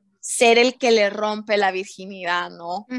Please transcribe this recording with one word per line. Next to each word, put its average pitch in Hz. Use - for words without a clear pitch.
ser 233
el 247
que 247
le 214
rompe 214
la 196
virginidad, 185
¿no? 175